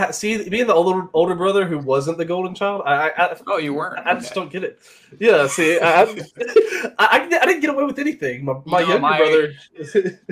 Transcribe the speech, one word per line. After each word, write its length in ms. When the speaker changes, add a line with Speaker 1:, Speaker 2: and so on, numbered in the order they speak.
Speaker 1:
ha-, 40
see, 380
being 180
the 80
older, 380
older 220
brother 320
who 120
wasn't 400
the 60
golden 300
child, 320
I, 240
I, 220
I 40
Speaker 2:
Oh, 120
you 160
weren't? 320
Speaker 1:
I 80
just 180
Speaker 2:
Okay. 80
Speaker 1:
don't 120
get 120
it. 160
Yeah, 280
see, 340
I, 220
Speaker 2:
<laughs> 20
Speaker 1:
I, 100
I, 260
I 220
didn't 140
get 100
away 140
with 160
anything. 440
My, 100
my 140
Speaker 2:
You 60
know, 80
Speaker 1:
younger 60
Speaker 2:
my 180
Speaker 1:
brother 1000